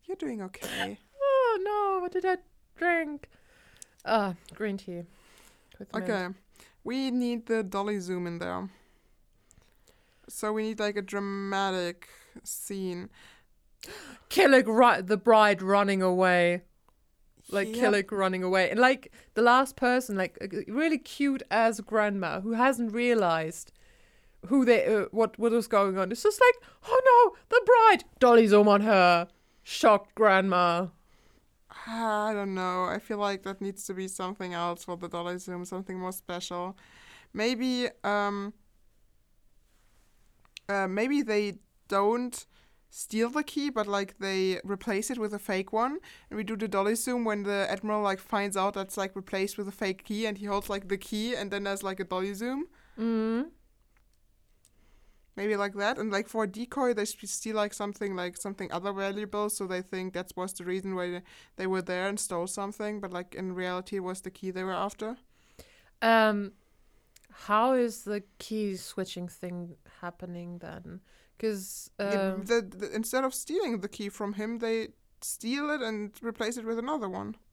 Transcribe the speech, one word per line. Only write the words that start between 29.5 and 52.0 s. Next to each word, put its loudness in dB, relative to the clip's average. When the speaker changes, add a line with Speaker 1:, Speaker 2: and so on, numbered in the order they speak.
Speaker 2:
Shocked 4
grandma. 4
Speaker 1:
I -2
don't -4
know. -2
I -2
feel -8
like -2
that -8
needs -8
to -8
be -6
something -8
else -4
for -8
the -10
dolly -6
zoom, -10
something -10
more -6
special. -8
Maybe, -2
um, -2
uh, 0
maybe 0
they -2
don't 0
steal -4
the -2
key, -4
but, -2
like, -4
they -2
replace -4
it -4
with -4
a -8
fake -4
one, -2
and -10
we -4
do -6
the -4
dolly 0
zoom -2
when -2
the -2
admiral, -2
like, -2
finds -4
out 0
that's, -8
like, -4
replaced -4
with -6
a -10
fake -6
key, -4
and -6
he -12
holds, -4
like, -6
the -2
key, -4
and -6
then -6
there's, -4
like, -6
a -4